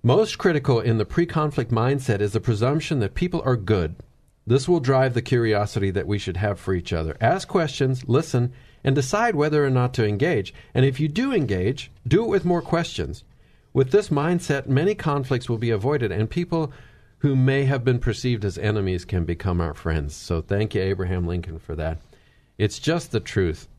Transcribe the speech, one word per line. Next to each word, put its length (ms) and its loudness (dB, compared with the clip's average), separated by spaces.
Most 360 4
critical 400 2
in 180 2
the 80 0
pre-conflict 640 -2
mindset 500 0
is 120 0
the 80 0
presumption 580 0
that 140 -2
people 320 -2
are 100 2
good. 420 0
This 200 2
will 120 4
drive 340 2
the 80 0
curiosity 720 0
that 160 -2
we 100 0
should 200 -6
have 220 -2
for 140 -2
each 180 -4
other. 300 -2
Ask 260 0
questions, 640 -2
listen, 420 0
and 120 2
decide 400 0
whether 280 2
or 60 2
not 240 2
to 140 0
engage. 480 0
And 120 4
if 140 0
you 80 0
do 240 -2
engage, 600 -2
do 160 4
it 60 -2
with 160 2
more 180 0
questions. 600 -4
With 180 2
this 180 4
mindset, 560 0
many 300 2
conflicts 520 -2
will 120 -2
be 100 -2
avoided, 420 0
and 180 0
people 440 -2
who 160 2
may 300 4
have 200 0
been 140 2
perceived 440 -2
as 140 -4
enemies 480 -2
can 180 -2
become 380 -2
our 140 -4
friends. 400 -4
So 260 -4
thank 320 -2
you, 80 0
Abraham 460 -2
Lincoln, 320 -6
for 160 -10
that. 260 -6
It's 220 -2
just 320 -2
the 80 -2
truth. 480 -2